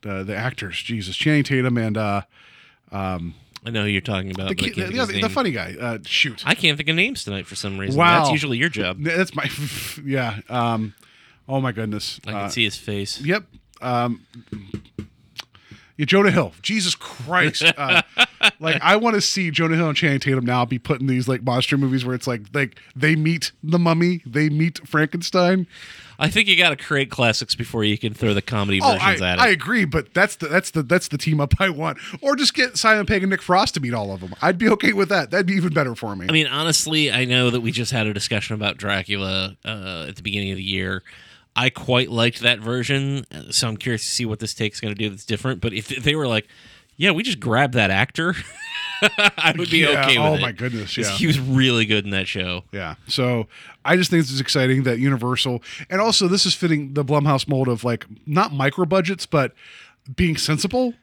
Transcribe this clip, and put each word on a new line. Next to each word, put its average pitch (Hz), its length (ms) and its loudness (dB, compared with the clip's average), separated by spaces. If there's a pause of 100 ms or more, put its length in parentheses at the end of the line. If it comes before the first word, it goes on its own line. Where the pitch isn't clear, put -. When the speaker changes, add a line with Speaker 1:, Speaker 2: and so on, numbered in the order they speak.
Speaker 1:
uh, 95 180 -6
the 101 120 -6
actors, 107 480 -6
Jesus, 101 320 -6
Channing 151 280 2
Tatum 127 340 0
and, 110 200 -2
uh, 101 240 0 (680)
um, 92 440 -6 (300)
Speaker 2:
I 117 60 -12
know 110 120 -2
who 104 40 0
you're 98 140 0
talking 98 300 -4
about, 95 180 -6
Speaker 1:
the - 60 -2
Speaker 2:
but - 80 -2
I - 40 -2
Speaker 1:
kid, - 80 -6
Speaker 2:
can't - 120 -4
Speaker 1:
the, - 40 -8
Speaker 2:
think 247 100 -2
of 233 60 0
Speaker 1:
the, 196 60 -6
Speaker 2:
his 196 80 -2
Speaker 1:
the 220 60 0
Speaker 2:
name. 190 60 -4
Speaker 1:
funny 240 180 0
guy. 104 280 -6
Uh, 117 260 -6
shoot. - 400 0
Speaker 2:
I - 80 2
can't 151 240 2
think 147 120 -6
of 160 60 0
names 220 280 -2
tonight 98 240 -6
for 98 80 -14
some 98 240 -6
reason. 131 180 -4
Speaker 1:
Wow. 170 220 6
Speaker 2:
That's 147 120 2
usually 143 280 -2
your 160 100 2
job. 101 280 -4
Speaker 1:
N-, 147 60 -6 (140)
that's 180 160 0
my, 143 160 -4 (280)
<laughs> 110 280 -12
yeah. 123 340 -4 (100)
Um, 117 440 -2 (540)
oh 135 140 -2
my 127 100 0
goodness. 107 560 -6
Speaker 2:
I - 40 -8
can 110 100 -6
Speaker 1:
Uh, 101 80 -6
Speaker 2:
see 113 160 0
his 104 120 -4
face. 101 440 -8
Speaker 1:
Yep. 175 240 -2 (360)
Um, 120 400 -2 (1800)
yeah, 151 80 0
Jonah 196 240 6
Hill. 175 320 2
Jesus 190 320 -2
Christ. 156 680 -2 (140)
Uh, 147 240 2 (300)
Speaker 2:
<laughs> - 280 0
Speaker 1:
like, 160 240 -2
I 185 140 6
wanna 220 240 2
see 180 280 0
Jonah 160 280 2
Hill 165 120 2
and 147 80 0
Channing 139 220 2
Tatum 131 260 0
now 123 200 2
be 123 120 -4
put 139 240 -2
in 135 60 0
these, 127 200 2
like, 127 140 0
monster 127 360 2
movies 131 280 0
where 127 80 -4
it's 123 140 -6
like, 117 140 -4 (120)
like, 139 260 -2 (160)
they 151 200 4
meet 156 360 0 (120)
the 160 160 2
Mummy, 170 480 4
they 147 220 2
meet 156 380 0
Frankenstein. 175 760 2 (520)
Speaker 2:
I 151 120 2
think 208 180 2
you 190 100 6
gotta 165 200 4
create 135 320 -2
classics 113 460 0
before 117 280 -4
you 104 140 2
can 107 160 -4
throw 107 200 2
the 101 80 2
comedy 101 400 0
Speaker 1:
Oh, 262 120 6
Speaker 2:
versions 185 280 2
Speaker 1:
I, 185 100 2
Speaker 2:
at 180 60 0
it. 208 40 4
Speaker 1:
I 247 80 6
agree, 190 360 0
but 151 280 -4
that's 202 240 2
the, 160 100 -8
that's 170 240 0
the, 160 120 -2
that's 165 260 0
the 147 80 -4
team 151 240 0
up 143 180 2
I 190 100 2
want. 156 280 -4 (240)
Or 285 160 2
just 277 160 2
get 254 240 0
Simon 214 280 4
Pegg 202 180 2
and 190 60 2
Nick 190 120 0
Frost 190 340 2
to 170 60 -2
meet 120 120 -4
all 104 200 -4
of 95 80 -8
them. 92 200 -10
I'd 175 160 2
be 220 120 2
okay 226 240 2
with 196 160 0
that. 160 220 0
That'd 185 140 2
be 185 100 0
even 170 180 0
better 139 220 0
for 107 200 -8
me. 90 140 -8
Speaker 2:
I - 20 0
mean, 156 160 4
honestly, 151 640 0
I 123 140 2
know 123 260 4
that 123 100 0
we 113 100 -2
just 120 200 -4
had 110 160 0
a 107 60 -2
discussion 101 420 -4
about 104 220 -4
Dracula, 98 760 -4 (100)
uh, 92 440 -10
at 95 80 -14
the - 60 -20
beginning 98 280 -4
of 95 60 -6
the 95 60 -10
year. 95 400 -4 (540)
I 127 120 2
quite 127 400 0
liked 117 320 0
that 117 180 2
version, 131 760 -2
uh, - 180 -14
so - 180 0
I'm 110 80 -6
curious 117 260 -4
to - 80 -6
see 123 140 -4
what 110 140 -4
this 110 140 -6
take's - 280 -4
gonna 107 140 -4
do 107 140 -2
that's 98 160 -14
different. 127 360 -4
But 117 120 -2
if 107 140 -6
they 131 280 -2
were 147 120 -2
like, 110 200 0 (500)
"Yeah, 185 140 2
we 175 120 0
just 214 160 -4
grabbed 123 360 2
that 104 160 4
actor," 165 440 0 (340)
<laughs> - 320 -8
I 196 560 2
would 175 120 -2
be 160 100 4
Speaker 1:
Yeah, 147 260 4
Speaker 2:
okay 131 120 6
with 151 100 4
Speaker 1:
oh 156 80 4
Speaker 2:
it. - 60 0
Speaker 1:
my 120 100 -2
goodness, 110 440 -6
Speaker 2:
'Cause 110 140 -2
Speaker 1:
yeah. 98 60 -2
Speaker 2:
he 104 120 2
was 143 120 4
really 127 460 4
good 104 180 2
in 101 80 -6
that 95 160 -2
show. 90 460 -4
Speaker 1:
Yeah, 87 220 -8 (120)
so 123 400 -2 (380)
I 156 100 4
just 180 140 2
think 165 140 4
this 127 100 -2
is 135 80 -2
exciting 131 420 2
that 123 160 0
Universal, 123 640 0 (260)
and 190 120 0
also 214 260 2
this 185 180 2
is 175 80 2
fitting 147 400 0
the 143 120 0
Blumhouse 143 420 2
mold 131 220 2
of, 117 160 -2
like, 117 200 -2 (200)
not 170 260 0
micro 139 340 0
budgets, 185 400 0
but 135 280 0 (600)
being 170 220 2
sensible. 233 680 0